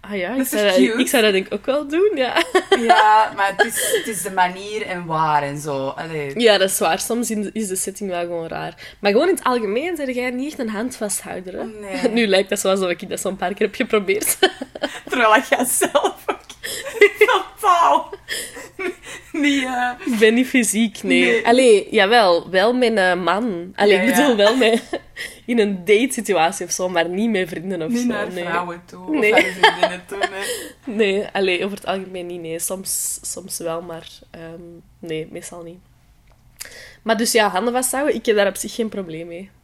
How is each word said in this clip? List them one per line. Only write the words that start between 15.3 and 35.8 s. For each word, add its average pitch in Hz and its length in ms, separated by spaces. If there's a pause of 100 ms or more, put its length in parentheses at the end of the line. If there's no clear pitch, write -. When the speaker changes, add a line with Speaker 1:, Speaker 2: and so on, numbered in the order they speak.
Speaker 2:
dat 262 160
jij 254 160
zelf - 500 (100)
ook - 140 (640)
<laughs> 415 260
totaal 349 840 (1200)
niet, 285 320
eh, 247 280 (140)
Speaker 1:
Ik 240 140
ben 220 140
niet 254 140
fysiek, 226 560
nee. - 220
Speaker 2:
Nee. - 220
Speaker 1:
Allee, 233 440
jawel, 202 580
wel 190 240
met 233 240
een 180 260
man. 185 520
Allee, 208 200
Speaker 2:
Ja, 190 60
Speaker 1:
ik 220 140
bedoel, 285 140
Speaker 2:
ja. 233 60
Speaker 1:
wel 208 220
met, 226 240 (340)
<laughs> - 300
in 240 140
een 196 260
datesituatie 196 800
of 175 60
zo, 185 180
maar 170 200
niet 202 200
met 185 200
vrienden 175 320
of 160 100
Speaker 2:
Niet 233 80
Speaker 1:
zo, 247 80
Speaker 2:
naar 202 260
Speaker 1:
nee. 175 120
Speaker 2:
vrouwen 175 400
toe, 269 340
Speaker 1:
Nee. 220 140
Speaker 2:
of 269 80
naar - 100
vriendinnen 415 560
toe, 392 100
nee. 381 800
Speaker 1:
<laughs> - 20 (160)
Nee, 202 200
allee, 190 320
over 196 120
het - 80
algemeen 185 400
niet, 175 160
nee. 165 180
Soms, - 600
soms - 360
wel, 165 240
maar, 170 260 (240)
ehm, 165 300 (380)
nee, 160 320
meestal 175 320
niet. 170 160 (1200)